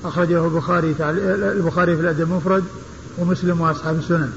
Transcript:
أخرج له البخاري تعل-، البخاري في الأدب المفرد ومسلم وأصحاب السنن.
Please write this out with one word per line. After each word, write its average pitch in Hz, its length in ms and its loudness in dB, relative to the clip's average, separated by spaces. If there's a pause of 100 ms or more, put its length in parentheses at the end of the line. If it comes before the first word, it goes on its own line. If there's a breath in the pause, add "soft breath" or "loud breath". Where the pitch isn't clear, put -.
أخرج 170 280 0
له 165 120 2
البخاري 165 500 0
تعل-، 156 240 -2 (400)
البخاري 170 380 2
في 156 60 0
الأدب 165 180 2
المفرد 180 440 2 (540)
ومسلم 175 420 0
وأصحاب 160 380 0
السنن. 147 380 0